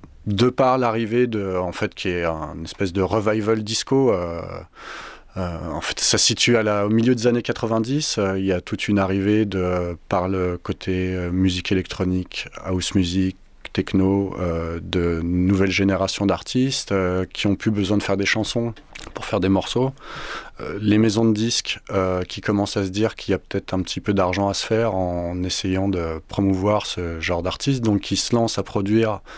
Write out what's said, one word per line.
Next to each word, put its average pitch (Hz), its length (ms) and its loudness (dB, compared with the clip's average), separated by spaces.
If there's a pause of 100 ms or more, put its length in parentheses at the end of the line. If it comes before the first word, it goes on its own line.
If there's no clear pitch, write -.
(260)
de 107 220 4
par 127 280 2
l'arrivée 117 520 2
de, 98 280 -2
en 90 140 0
fait, 101 240 -4
qui - 140 -4
est 87 160 0
un 78 400 -4
espèce 90 280 -4
de 95 100 0
revival 107 600 2
disco, 120 500 2
euh, 85 280 -2 (960)
euh, 85 340 -4
en 78 120 -4
fait, - 180 -6
ça - 180 2
se - 60 2
situe 117 320 2
à 110 60 4
la, 104 240 2
au - 20 0
milieu 113 260 4
des 117 120 0
années 120 160 2
quatre-vingt-dix. 117 760 -2
Euh, 95 200 0
il 95 80 0
y 95 60 2
a 90 80 0
toute - 280 -6
une 104 100 4
arrivée 98 460 2
de, 90 520 -2 (120)
par 92 200 2
le 90 340 0
côté, 92 520 -2
euh, 90 160 -2
musique 92 420 2
électronique, 92 760 -2 (160)
house 92 300 -2
music, 95 420 2 (360)
techno, 95 680 2
euh, 82 420 -4
de 85 400 0
nouvelles 92 480 2
générations 98 540 0
d'artistes, 127 680 -2
euh, 92 380 0
qui - 160 -4
ont 98 100 2
plus - 140 0
besoin 101 280 2
de - 40 -2
faire 98 140 0
des 98 80 0
chansons 110 480 -2 (400)
pour - 140 -10
faire 107 120 0
des 95 120 2
morceaux. 120 420 2 (680)
Euh, 80 180 -8
les 104 160 6
maisons 110 300 6
de 110 80 6
disques, - 460 -2 (100)
euh, 92 320 0
qui - 180 -10
commencent 101 380 0
à 101 60 0
se 95 40 -2
dire 104 280 0
qu'il - 160 -2
y - 20 4
a 90 40 2
peut-être - 360 -6
un 92 80 0
petit - 180 -6
peu 101 140 0
d'argent 95 340 2
à 98 60 0
se - 100 -4
faire 110 300 0
en 90 480 -2
essayant 95 480 0
de 82 360 -2
promouvoir 98 600 2
ce 82 340 -6
genre 85 220 -2
d'artistes, 120 420 -2
donc 104 160 4
qui - 160 -4
se - 180 -2
lancent 117 220 2
à 101 60 -4
produire 107 580 0 (180)